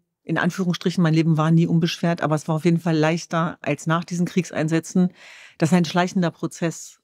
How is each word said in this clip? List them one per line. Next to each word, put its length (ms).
in 140
Anführungsstrichen, 640
mein 140
Leben 220
war 120
nie 160
unbeschwert, 560
aber 140
es 120
war 80
auf 100
jeden 140
Fall 160
leichter 680
als 260
nach 160
diesen 240
Kriegseinsätzen. 840
Das 140
ist 20
ein 120
schleichender 440
Prozess. 760